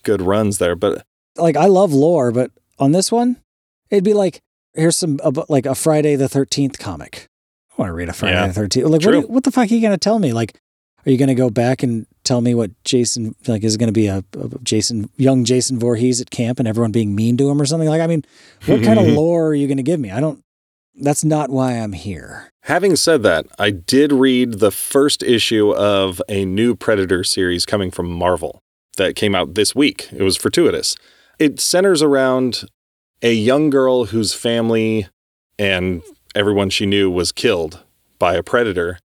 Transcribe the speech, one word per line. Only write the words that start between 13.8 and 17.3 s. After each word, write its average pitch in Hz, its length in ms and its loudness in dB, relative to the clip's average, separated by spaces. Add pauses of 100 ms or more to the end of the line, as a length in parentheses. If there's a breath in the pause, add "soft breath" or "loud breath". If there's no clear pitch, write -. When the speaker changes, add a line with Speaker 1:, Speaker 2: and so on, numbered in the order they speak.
Speaker 2:
be 107 140 2
a, 98 120 -2 (200)
a 95 100 -8 (140)
Jason, 110 540 -2
young 131 280 2
Jason 123 340 0
Voorhees 120 420 0
at - 100 -14
camp 123 280 -4
and 117 100 -2
everyone 110 240 0
being 107 240 0
mean 117 220 2